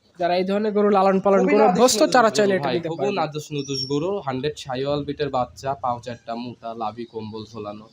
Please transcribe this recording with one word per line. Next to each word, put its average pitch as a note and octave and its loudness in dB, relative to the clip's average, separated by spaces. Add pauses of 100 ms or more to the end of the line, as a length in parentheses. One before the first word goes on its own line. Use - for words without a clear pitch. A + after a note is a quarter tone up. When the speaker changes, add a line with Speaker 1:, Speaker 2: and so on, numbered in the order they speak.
(200)
Speaker 1:
যারা F3 0
এই F#3 2
ধরনের G#3 0
গরু G#3 4
লালন F#3+ 4
পালন G3 4
Speaker 2:
খুবই F#3+ 4
Speaker 1:
করে G#3+ 6
Speaker 2:
নাদুস G#3 4
Speaker 1:
অভ্যস্ত, B3 4
Speaker 2:
নুদুস D4+ 4
Speaker 1:
তারা A#3 6
Speaker 2:
গরু - -2
Speaker 1:
চাইলে G3+ 4
এটা F3+ -2
Speaker 2:
ভাই, C3+ 0
Speaker 1:
নিতে E3 -4
Speaker 2:
খুবই E3 -6
Speaker 1:
পারবে। G3 -2
Speaker 2:
নাদুস D3+ -4
নুদুস C3+ -6
গরু, E3+ -2
হান্ড্রেড C#3 -6
শাহিওয়াল C#3 -4
বিটের C#3+ -6
বাচ্চা, C3+ -4
পাও B2 -6
চারটা A#2 -12
মোটা, A#2 -10
লাভি A2+ -8
কম্বল A2 -12
ঝোলানো, G#2+ -14